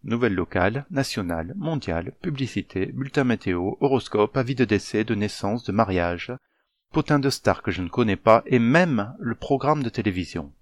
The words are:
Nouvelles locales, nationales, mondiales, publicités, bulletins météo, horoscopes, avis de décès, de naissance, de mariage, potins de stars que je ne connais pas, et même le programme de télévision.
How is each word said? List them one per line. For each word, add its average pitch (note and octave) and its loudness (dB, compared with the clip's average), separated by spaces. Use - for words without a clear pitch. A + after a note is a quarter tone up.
Nouvelles A2+ 0
locales, F#2 0
nationales, F2 -4
mondiales, A#2 -4
publicités, A#2+ -4
bulletins C3 -2
météo, G2 0
horoscopes, A2+ 0
avis C3+ -2
de A#2+ 4
décès, G#2 0
de A2+ -2
naissance, G#2 -4
de - -6
mariage, F#2 0
potins D3+ 2
de C3 2
stars - 0
que G2+ -2
je F2+ -4
ne F2 -4
connais A2 2
pas, A2+ 6
et B2+ 4
même B2 2
le A#2 -4
programme C#3+ 0
de A#2+ -2
télévision. F2+ -4